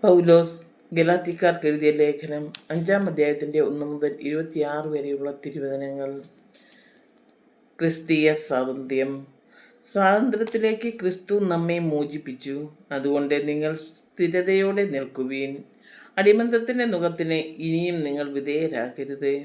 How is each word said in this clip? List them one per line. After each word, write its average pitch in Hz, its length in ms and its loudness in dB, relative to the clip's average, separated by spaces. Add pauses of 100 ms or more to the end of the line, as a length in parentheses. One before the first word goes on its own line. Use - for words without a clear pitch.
പൗലോസ് 170 560 6 (380)
ഗലാത്യക്കാർക്ക് 175 720 2
എഴുതിയ 151 220 4 (100)
ലേഖനം 147 420 0 (280)
അഞ്ചാം 175 380 0
അധ്യായത്തിൻ്റെ 147 600 0
ഒന്ന് 147 180 -4
മുതൽ 147 260 -2 (140)
ഇരുപത്തിയാറ് 156 640 -4
വരെയുള്ള 143 380 -4 (140)
തിരുവചനങ്ങൾ. 139 680 -6 (1700)
ക്രിസ്തീയ 160 480 2 (160)
സ്വാതന്ത്ര്യം. 131 680 -2 (720)
സ്വാതന്ത്ര്യത്തിലേക്ക് 220 1160 2
ക്രിസ്തു 185 360 -2 (180)
നമ്മെ 170 260 0 (100)
മോചിപ്പിച്ചു. 143 680 -4 (400)
അതുകൊണ്ട് 143 380 0 (140)
നിങ്ങൾ 151 240 -2 (140)
സ്ഥിരതയോടെ 190 1040 0
നിൽക്കുവീൻ. 135 640 -4 (640)
അടിമത്തത്തിൻ്റെ 233 760 4
നുകത്തിന് 165 460 0 (280)
ഇനിയും 170 380 0
നിങ്ങൾ 143 320 -4
വിധേയരാകരുത്. 139 1000 -4 (100)